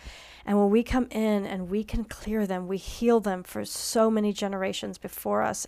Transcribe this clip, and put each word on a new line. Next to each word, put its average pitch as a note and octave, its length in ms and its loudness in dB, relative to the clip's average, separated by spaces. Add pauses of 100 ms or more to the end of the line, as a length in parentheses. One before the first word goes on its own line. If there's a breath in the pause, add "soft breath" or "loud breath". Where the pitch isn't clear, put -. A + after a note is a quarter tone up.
(460 loud breath)
And G3+ 140 4
when G3+ 100 6
we A3 140 6
come B3 260 0
in G#3+ 360 0
and F#3 240 -6
we G#3 140 -2
can A3+ 200 -4
clear G#3+ 420 -4
them, F#3 220 -4
we F#3+ 100 -2
heal A#3 420 2
them F#3+ 240 -2
for G#3 220 -8
so - 460 2
many G#3+ 200 2
generations G3 680 -4
before G#3 420 -2
us G#3+ 260 -2